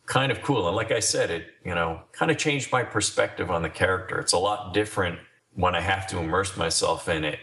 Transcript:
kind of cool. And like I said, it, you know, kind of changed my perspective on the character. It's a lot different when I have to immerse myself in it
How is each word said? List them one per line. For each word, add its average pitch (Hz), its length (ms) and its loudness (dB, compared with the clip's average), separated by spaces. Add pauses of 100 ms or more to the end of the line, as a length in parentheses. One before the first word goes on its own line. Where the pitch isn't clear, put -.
kind 131 260 2
of 98 100 -4
cool. 107 260 2
And 90 80 2
like 113 160 0
I 117 100 2
said, 120 280 2
it, 82 180 -6 (180)
you 87 100 -2
know, 82 260 0 (120)
kind 160 180 2
of 147 60 2
changed 143 340 0
my 120 120 2
perspective 98 680 -2
on 82 100 0
the 80 80 -2
character. 92 500 0
It's - 140 0
a 87 60 4
lot 92 340 -2
different 95 460 0 (360)
when 90 200 2
I 85 60 0
have 95 260 0
to 90 120 -4
immerse 87 360 0
myself 82 540 0
in 78 160 0
it 73 180 -4